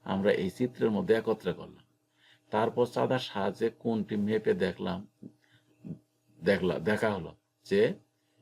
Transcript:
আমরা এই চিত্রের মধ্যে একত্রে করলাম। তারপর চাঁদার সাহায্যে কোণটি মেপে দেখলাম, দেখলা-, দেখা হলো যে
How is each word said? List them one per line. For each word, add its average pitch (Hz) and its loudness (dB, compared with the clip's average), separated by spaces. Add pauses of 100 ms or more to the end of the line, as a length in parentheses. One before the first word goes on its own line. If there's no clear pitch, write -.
আমরা 98 2
এই - 0
চিত্রের 123 0
মধ্যে 101 2
একত্রে 110 -2
করলাম। - -14 (680)
তারপর 113 2
চাঁদার 127 0
সাহায্যে 101 -2
কোণটি 110 -2
মেপে 107 2
দেখলাম, 92 -4 (1400)
দেখলা-, 90 2
দেখা 104 0
হলো 82 -6 (280)
যে 110 2 (480)